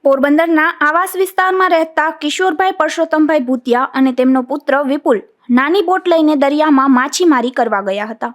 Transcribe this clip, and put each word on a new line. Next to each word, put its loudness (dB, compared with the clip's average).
પોરબંદરના 2
આવાસ -2
વિસ્તારમાં 0
રહેતા 0
કિશોરભાઈ -2
પરસોત્તમભાઈ 0
ભૂતિયા -2
અને 2
તેમનો 2
પુત્ર -2
વિપુલ 0
નાની 0
બોટ 0
લઈને 2
દરિયામાં 2
માછીમારી 0
કરવા -4
ગયા -6
હતા. -10